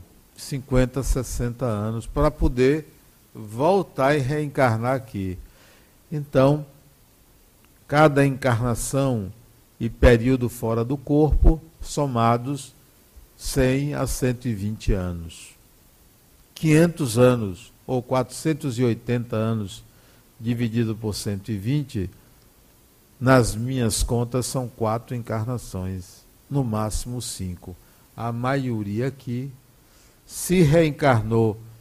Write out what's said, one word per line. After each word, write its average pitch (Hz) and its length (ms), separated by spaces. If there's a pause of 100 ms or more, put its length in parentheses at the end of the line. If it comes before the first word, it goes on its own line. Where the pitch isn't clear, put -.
(380)
cinquenta, 127 640
sessenta 120 640
anos, 110 400
para 147 240
poder 143 580 (460)
voltar 135 840
e 151 40
reencarnar 131 760
aqui. 95 420 (760)
Então, 147 540 (1200)
cada 143 380
encarnação 123 1080 (460)
e 117 100
período 123 580
fora 113 380
do 135 100
corpo, 147 640 (220)
somados, 123 920 (640)
cem 135 560
a 135 140
cento 123 400
e 117 60
vinte 104 400
anos. 87 560 (1080)
Quinhentos 156 600
anos, 120 540 (160)
ou 127 160
quatrocentos 135 720
e 127 60
oitenta 120 520
anos, 110 480 (560)
dividido 117 560
por 110 200
cento 101 360
e 104 60
vinte, 117 520 (1120)
nas 120 360
minhas 120 480
contas, 120 420
são 127 220
quatro 113 480
encarnações, 107 1080 (260)
no 139 140
máximo 110 580
cinco. 90 540 (400)
A 117 160
maioria 120 760
aqui 127 420 (760)
se - 360
reencarnou 127 960 (240)